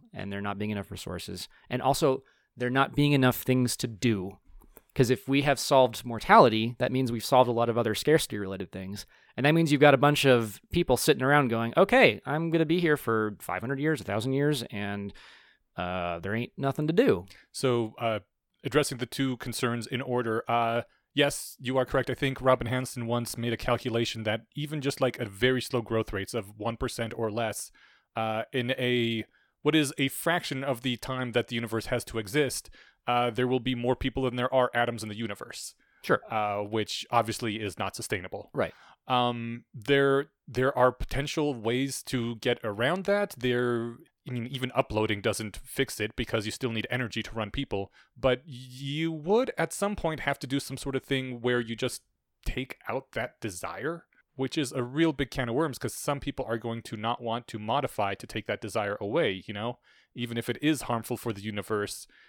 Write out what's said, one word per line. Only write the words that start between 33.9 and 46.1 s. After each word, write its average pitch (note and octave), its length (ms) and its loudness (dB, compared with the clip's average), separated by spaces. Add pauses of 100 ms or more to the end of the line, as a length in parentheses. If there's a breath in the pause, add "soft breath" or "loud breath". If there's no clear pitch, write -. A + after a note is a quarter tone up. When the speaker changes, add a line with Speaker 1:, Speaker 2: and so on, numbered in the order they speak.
Speaker 2:
people C3+ 280 -4
than B2 120 -2
there B2 180 -2
are B2+ 220 4
atoms A#2 260 0
in A2 80 -8
the G#2 80 -8
universe. - 560 -8 (300)
Speaker 1:
Sure. - 180 2 (100)
Speaker 2:
Uh, G#2 300 0
which G#2 480 -4
obviously A2 500 0
is G#2 200 -6
not G2 160 -4
sustainable. G2 580 -8
Speaker 1:
Right. A2 200 -2 (340 soft breath)
Speaker 2:
Um, A#2+ 680 -2
there, C#3 540 4 (200)
there C3 300 0
are B2+ 140 6
potential C#3+ 640 -2
ways B2 480 -2
to A#2+ 340 -4
get A#2+ 260 0
around B2+ 420 0
that. G3+ 320 0
There, A#2+ 600 0 (300)
I C3 40 -8
mean, A#2+ 160 -4
even C3 280 -6
uploading G#2+ 460 0
doesn't G#2+ 440 -2
fix - 340 -4
it G#2+ 160 -4